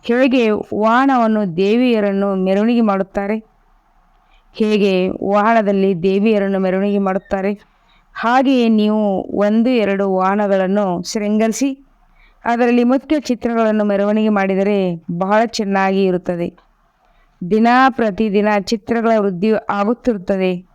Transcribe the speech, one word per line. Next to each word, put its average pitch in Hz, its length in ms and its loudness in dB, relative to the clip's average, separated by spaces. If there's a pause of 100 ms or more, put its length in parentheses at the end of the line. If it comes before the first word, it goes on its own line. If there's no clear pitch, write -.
ಹೇಗೆ 240 480 2
ವಾಹನವನ್ನು 220 1040 0
ದೇವಿಯರನ್ನು 202 800 0
ಮೆರವಣಿಗೆ 202 460 2
ಮಾಡುತ್ತಾರೆ, 202 580 -2 (1120)
ಹೇಗೆ 196 560 0
ವಾಹನದಲ್ಲಿ 202 960 0
ದೇವಿಯರನ್ನು 196 560 0
ಮೆರವಣಿಗೆ 190 380 -2
ಮಾಡುತ್ತಾರೆ, 196 560 -4 (600)
ಹಾಗೆಯೇ 247 560 2
ನೀವು 214 680 0
ಒಂದು 214 320 2
ಎರಡು 196 440 0
ವಾಹನಗಳನ್ನು 190 920 0
ಶೃಂಗರಿಸಿ 220 800 -2 (600)
ಅದರಲ್ಲಿ 240 380 2
ಮುಖ್ಯ 269 360 0
ಚಿತ್ರಗಳನ್ನು 226 640 -2
ಮೆರವಣಿಗೆ 208 460 0
ಮಾಡಿದರೆ 196 840 0
ಬಹಳ 196 340 0
ಚೆನ್ನಾಗಿ 196 600 -2
ಇರುತ್ತದೆ. 180 480 -4 (1000)
ದಿನ 220 160 2 (220)
ಪ್ರತಿದಿನ 214 580 -2 (140)
ಚಿತ್ರಗಳ 226 560 -2
ವೃದ್ಧಿ 202 340 0 (180)
ಆಗುತ್ತಿರುತ್ತದೆ 196 1040 -2